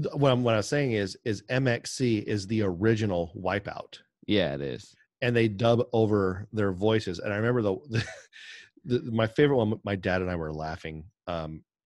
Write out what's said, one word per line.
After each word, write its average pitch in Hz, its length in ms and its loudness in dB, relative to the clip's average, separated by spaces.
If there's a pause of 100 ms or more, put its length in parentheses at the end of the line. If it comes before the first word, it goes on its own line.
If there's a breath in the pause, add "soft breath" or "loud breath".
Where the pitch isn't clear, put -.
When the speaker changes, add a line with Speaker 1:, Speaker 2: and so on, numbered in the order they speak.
Speaker 1:
th-, - 140 -4
what 139 160 4
I'm, 123 120 2
what 117 100 4
I 110 40 4
was 101 120 -2
saying 143 240 0
is, 101 320 -2
is 104 240 -2
M 131 180 2
X 120 240 -2
C 117 280 0
is 104 280 -4
the 110 160 0
original 98 760 2
Wipeout. 95 600 -4 (260)
Speaker 2:
Yeah, 90 300 2
it 69 60 -6
is. 65 340 -8 (260 soft breath)
Speaker 1:
And 123 140 0
they 113 140 4
dub 117 420 2
over 104 640 2
their 101 180 0
voices. 95 480 0
And 104 140 -4
I - 20 -2
remember 117 260 0
the, 98 140 0 (140)
<laughs> 110 160 -2 (800 loud breath)
the, 123 140 0
the, 131 120 -8
my 110 160 2
favorite 143 300 4
one, 110 260 2
my 101 140 -2
dad 92 240 0
and 90 100 -2
I 87 60 -2
were 78 160 -6
laughing. 78 500 -8 (240)
Um, 80 360 -8 (280)